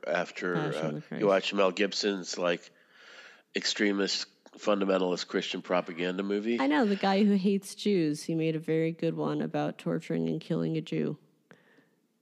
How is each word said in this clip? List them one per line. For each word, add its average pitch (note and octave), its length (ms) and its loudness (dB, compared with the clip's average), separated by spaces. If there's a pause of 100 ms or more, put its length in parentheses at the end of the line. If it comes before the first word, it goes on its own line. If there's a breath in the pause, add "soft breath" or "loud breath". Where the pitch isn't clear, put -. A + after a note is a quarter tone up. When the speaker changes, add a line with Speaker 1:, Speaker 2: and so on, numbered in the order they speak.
Speaker 1:
after, F2 500 -2
Speaker 2:
Passion D#2 280 -2
Speaker 1:
uh, D#2 40 -2
Speaker 2:
of D2+ 40 -2
the D2+ 40 -6
Speaker 1:
you - 120 -6
Speaker 2:
Christ. D2+ 160 -2
Speaker 1:
watch G2 300 4
Mel G2 160 4
Gibson's, G2 680 -2
like, F2 340 0 (880 loud breath)
extremist, G2+ 680 0 (320)
fundamentalist F#2+ 680 2
Christian F2+ 360 -2
propaganda F2+ 600 -2
movie. G#2 380 -2
Speaker 2:
I C4+ 60 2
know, D4 180 4
the G3+ 120 2
guy G3 280 2
who G3+ 100 6
hates G3 400 0
Jews, E3 500 0
he E3 100 -2
made D#3+ 220 0
a D#3 40 -4
very D#3+ 320 0
good E3 240 -2
one D3+ 240 -2
about D3+ 380 -2
torturing E3 500 -2
and D#3+ 100 0
killing D#3+ 380 -2
a D#3 60 -2
Jew. D#3+ 340 -2 (1040 soft breath)